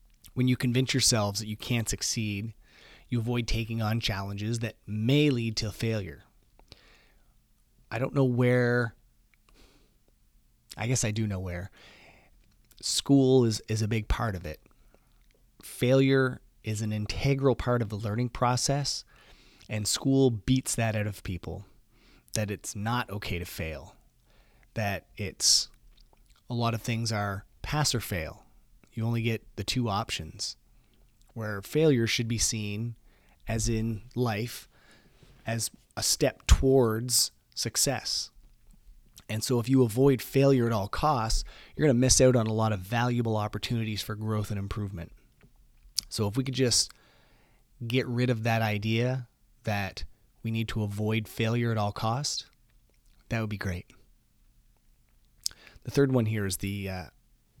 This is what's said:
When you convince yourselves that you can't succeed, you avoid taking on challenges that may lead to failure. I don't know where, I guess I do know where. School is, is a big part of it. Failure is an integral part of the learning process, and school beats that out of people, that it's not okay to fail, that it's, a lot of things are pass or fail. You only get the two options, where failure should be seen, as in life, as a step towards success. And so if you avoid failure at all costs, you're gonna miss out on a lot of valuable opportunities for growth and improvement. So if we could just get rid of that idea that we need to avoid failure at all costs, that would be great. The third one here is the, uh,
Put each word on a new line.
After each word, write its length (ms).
When 120
you 80
convince 380
yourselves 480
that 60
you 100
can't 320
succeed, 640
you 100
avoid 260
taking 360
on 180
challenges 600
that 180
may 420
lead 280
to 160
failure. 500
I 80
don't 160
know 80
where, 720
I 100
guess 160
I 80
do 160
know 140
where. 300
School 640
is, 240
is 140
a 80
big 180
part 260
of 120
it. 160
Failure 800
is 180
an 100
integral 640
part 260
of 80
the 60
learning 340
process, 760
and 180
school 420
beats 460
that 200
out 120
of 160
people, 420
that 180
it's 240
not 340
okay 300
to 60
fail, 500
that 320
it's, 520
a 40
lot 200
of 80
things 300
are 340
pass 320
or 60
fail. 440
You 120
only 160
get 220
the 80
two 240
options, 720
where 280
failure 460
should 200
be 100
seen, 580
as 220
in 320
life, 520
as 260
a 80
step 440
towards 840
success. 760
And 160
so 160
if 100
you 140
avoid 380
failure 440
at 60
all 160
costs, 560
you're 120
gonna 60
miss 260
out 160
on 120
a 60
lot 200
of 60
valuable 580
opportunities 640
for 140
growth 340
and 100
improvement. 520
So 180
if 80
we 80
could 120
just 360
get 220
rid 240
of 120
that 200
idea 640
that 380
we 80
need 200
to 140
avoid 440
failure 440
at 60
all 140
costs, 540
that 100
would 100
be 80
great. 280
The 80
third 200
one 140
here 200
is 120
the, 320
uh, 140